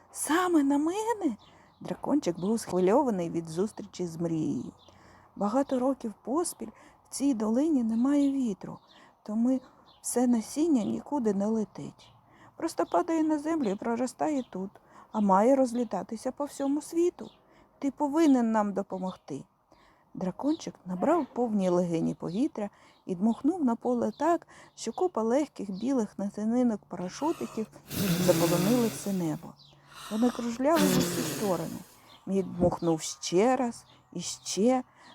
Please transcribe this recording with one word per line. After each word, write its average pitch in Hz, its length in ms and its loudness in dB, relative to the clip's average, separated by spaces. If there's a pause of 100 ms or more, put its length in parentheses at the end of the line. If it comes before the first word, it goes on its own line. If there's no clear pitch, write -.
(120)
Саме 339 520 2
на 277 140 2
мене?" 381 580 0 (440)
Дракончик 175 600 -2
був 214 200 0
схвильований 185 680 2
від 165 200 -4
зустрічі 180 580 -6
з 160 100 -10
мрією. 160 540 -4 (640)
"Багато 240 440 0
років 247 340 -2 (100)
поспіль 262 460 -4 (400)
в - 0 -
цій 277 240 0
долині 240 500 2
немає 269 480 2
вітру, 247 460 -4 (460)
тому 233 360 0 (420)
все 254 260 2
насіння 247 560 2
нікуди 226 500 -2
не 196 120 0
летить. 208 680 -6 (440)
Просто 330 280 -2
падає 330 380 0
на 311 160 0
землю 302 300 -2
і 196 60 0
проростає 254 720 -2
тут, 190 220 -8 (400)
а 214 80 -2
має 208 360 6
розлітатися 233 760 -2
по 285 140 -8
всьому 285 360 -2
світу. 339 480 -2 (500)
Ти 277 120 0
повинен 277 600 4
нам 208 220 2
допомогти". 185 680 -6 (720)
Дракончик 190 600 -4 (100)
набрав 226 480 0
повні 214 360 0
легені 170 440 2
повітря 202 560 -4 (360)
і 180 100 -4
дмухнув 262 500 0
на 233 100 2
поле 233 440 -2
так, 330 280 0 (280)
що - 180 -8
купа 359 280 -2
легких 226 500 0
білих 220 480 -2
насінинок 220 680 0
парашутиків 220 800 -6 (580)
заполонили 180 640 4
все - 260 -4
небо. 160 400 -4 (580)
Вони 226 180 2
кружляли 254 520 0
в 185 160 4
усі 175 240 0
сторони. 170 580 -2 (460)
Мід 190 320 -2
дмухнув 170 440 2
ще 220 540 0
раз 240 300 -4 (280)
і 175 80 -6
ще, 247 640 0 (320)